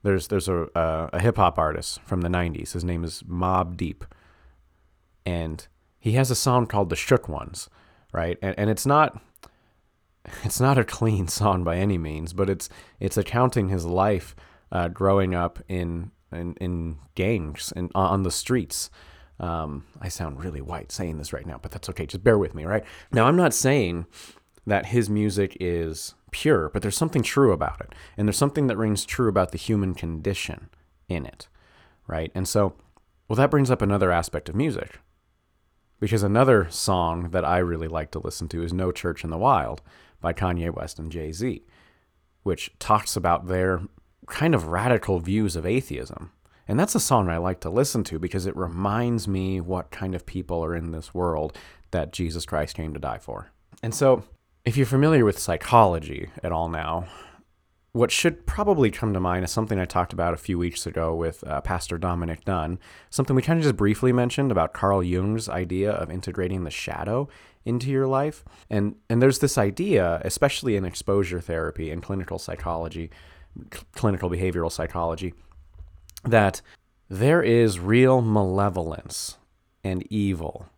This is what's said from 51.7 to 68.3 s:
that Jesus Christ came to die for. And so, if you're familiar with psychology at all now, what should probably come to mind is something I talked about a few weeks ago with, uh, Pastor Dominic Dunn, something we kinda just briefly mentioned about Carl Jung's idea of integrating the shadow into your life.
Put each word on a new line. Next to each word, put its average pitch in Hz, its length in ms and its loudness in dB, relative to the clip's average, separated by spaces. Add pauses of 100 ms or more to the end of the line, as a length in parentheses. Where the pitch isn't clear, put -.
that 80 200 -2
Jesus 82 340 -4
Christ 76 300 -4
came 78 180 -6
to 69 60 -10
die 60 200 -6
for. - 320 -12 (300)
And 113 140 -6
so, 131 300 4 (400)
if 117 100 2
you're 135 100 4
familiar 135 380 6
with 101 160 2
psychology 85 880 2 (160)
at 85 80 -2
all 82 160 -2
now, 82 400 -4 (840)
what 120 180 4
should - 340 0
probably 180 460 4
come 107 220 -2
to 92 80 0
mind 90 240 0
is - 60 -6
something 110 280 0
I 92 60 2
talked 87 260 0
about 85 220 0
a 80 40 -4
few 90 200 -4
weeks 87 280 -4
ago 82 300 -2
with, 82 320 -4
uh, 71 140 -4
Pastor 87 360 -4
Dominic 85 460 -4
Dunn, 87 340 -4 (320)
something 135 240 0
we 131 80 4
kinda 165 220 2
just 143 140 2
briefly 107 340 2
mentioned 123 400 2
about 85 220 2
Carl 98 280 2
Jung's 98 460 0
idea 92 460 -2
of 80 180 -4
integrating 90 540 -4
the 78 40 -8
shadow 98 600 -4 (340)
into 120 260 -2
your 135 180 2
life. 139 360 -2 (260)